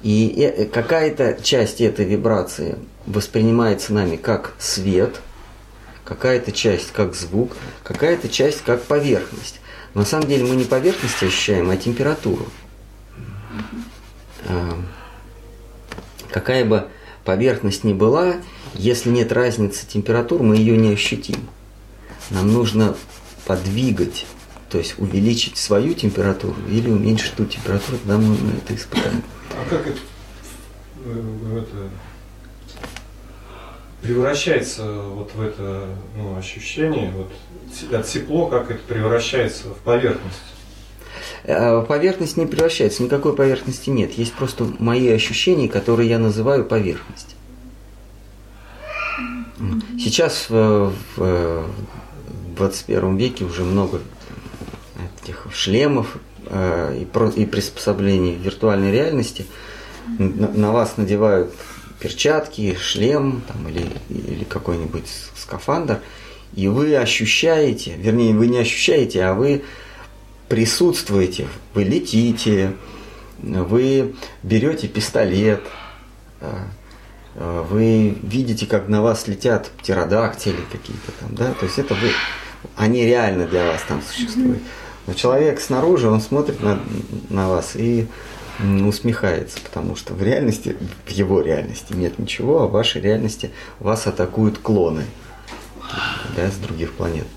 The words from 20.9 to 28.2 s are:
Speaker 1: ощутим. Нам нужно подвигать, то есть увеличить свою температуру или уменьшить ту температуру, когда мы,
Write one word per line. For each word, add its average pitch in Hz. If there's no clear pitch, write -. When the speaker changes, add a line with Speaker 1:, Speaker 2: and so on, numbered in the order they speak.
Speaker 1:
ощутим. 101
Нам 98
нужно 110
подвигать, 95
то 92
есть -
увеличить 101
свою 107
температуру 95
или 113
уменьшить 107
ту 110
температуру, 101
когда 101
мы, 107